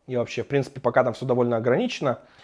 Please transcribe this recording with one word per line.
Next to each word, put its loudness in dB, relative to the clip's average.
И -8
вообще, -2
в -10
принципе, -2
пока 2
там 0
всё -8
довольно 2
ограничено. 0